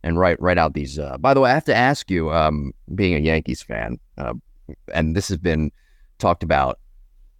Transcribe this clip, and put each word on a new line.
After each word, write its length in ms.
and 140
write, 220
write 160
out 160
these, 260
uh, 200
by 160
the 60
way, 100
I 40
have 100
to 120
ask 340
you, 220
um, 400
being 200
a 40
Yankees 440
fan, 380
uh, 160
and 200
this 140
has 80
been 340
talked 240
about, 360